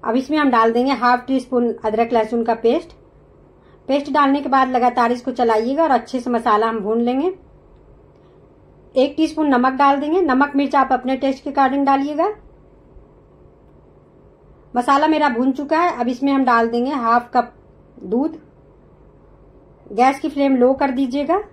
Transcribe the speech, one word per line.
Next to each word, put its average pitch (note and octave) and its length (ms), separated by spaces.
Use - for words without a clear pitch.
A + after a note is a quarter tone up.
अब A3+ 120
इसमें C#4 220
हम C#4+ 120
डाल A3+ 220
देंगे B3+ 200
हाफ B3 340
टी C4 140
स्पून A#3+ 320
अदरक A3 280
लहसुन A3+ 320
का A3+ 100
paste। A#3+ 380
Paste C#4+ 240
डालने C#4+ 280
के C#4 80
बाद C4 220
लगातार A#3+ 420
इसको B3 180
चलाइएगा A#3+ 520
और D#4 80
अच्छे B3 300
से B3 100
मसाला A3+ 360
हम A3+ 140
भून G#3+ 200
लेंगे। C4+ 340
एक C#4 200
teaspoon D#4 320
नमक C4 240
डाल C#4 280
देंगे। D4+ 200
नमक C#4+ 360
मिर्च C#4 180
आप C#4 180
अपने B3+ 240
taste C4+ 280
के C#4+ 60
according C#4 360
डालिएगा। C#4+ 420
मसाला C#4 300
मेरा D4+ 220
भून B3+ 240
चुका D4 280
है। E4+ 200
अब A#3 80
इसमें C4+ 240
हम C4+ 120
डाल A#3 240
देंगे A#3+ 220
half A#3+ 440
cup A#3+ 200
दूध। B3 360
गैस C4 280
की D#4+ 80
फ्लेम C#4 280
लो B3 180
कर C4+ 160
दीजिएगा। C#4 520